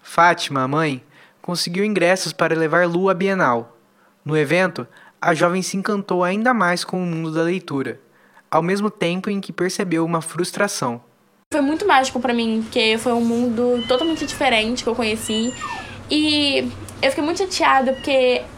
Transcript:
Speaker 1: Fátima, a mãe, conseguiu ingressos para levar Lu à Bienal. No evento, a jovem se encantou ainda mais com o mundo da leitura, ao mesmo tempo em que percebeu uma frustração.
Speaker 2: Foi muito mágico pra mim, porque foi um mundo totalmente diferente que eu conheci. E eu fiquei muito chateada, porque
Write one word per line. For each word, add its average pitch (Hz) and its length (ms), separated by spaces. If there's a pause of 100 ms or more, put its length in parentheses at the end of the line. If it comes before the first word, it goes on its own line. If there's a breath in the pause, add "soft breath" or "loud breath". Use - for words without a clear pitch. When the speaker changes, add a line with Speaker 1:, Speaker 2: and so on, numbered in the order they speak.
Speaker 1:
Fátima, 165 600
a 131 60
mãe, 143 360 (360 soft breath)
conseguiu 175 440
ingressos 185 480
para 160 220
levar 165 320
Lu 180 240
à 190 40
Bienal. 170 640 (480 soft breath)
No 147 120
evento, 156 500 (340 loud breath)
a 170 140
jovem 175 260
se 180 160
encantou 196 460
ainda 214 320
mais 175 300
com 185 180
o - 20
mundo 165 280
da 160 100
leitura, 165 580 (480 soft breath)
ao 160 140
mesmo 202 260
tempo 185 400
em 202 120
que 185 120
percebeu 175 520
uma 165 180
frustração. 156 800 (500)
Speaker 2:
Foi 302 80
muito 302 240
mágico 262 360
pra 247 120
mim, 226 300
porque 220 340
foi 233 160
um 233 120
mundo 240 640
totalmente 311 360
diferente 240 600
que - 40
eu 226 60
conheci. 220 580 (560 loud breath)
E 294 640 (320)
eu 269 80
fiquei 285 140
muito 339 140
chateada, 269 540
porque 262 500 (160)